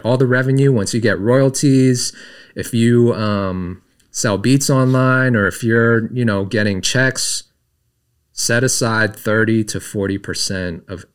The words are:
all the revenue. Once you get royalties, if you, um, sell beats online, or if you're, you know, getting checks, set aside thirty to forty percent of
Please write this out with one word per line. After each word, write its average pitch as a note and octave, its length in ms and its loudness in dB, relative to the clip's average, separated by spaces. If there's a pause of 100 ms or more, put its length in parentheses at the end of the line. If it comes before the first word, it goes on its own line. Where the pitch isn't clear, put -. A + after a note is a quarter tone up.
all B2 120 0
the C3 100 2
revenue. C3+ 440 2
Once G#2 220 -2
you A#2 80 -2
get G2 180 0
royalties, C3 920 2 (420)
if - 180 -10
you, A#2 400 4
um, F#2+ 680 -4 (300)
sell G#2 260 0
beats C3 320 2
online, C3 680 2
or G2+ 120 2
if - 160 -6
you're, A2+ 500 2
you B2 120 -2
know, G2+ 200 -2
getting G#2 360 -2
checks, - 640 -2 (880)
set A#2+ 320 0
aside A2 520 0
thirty A2 500 0
to G2 140 -8
forty G2 380 -6
percent F#2 720 -8
of F#2 260 -14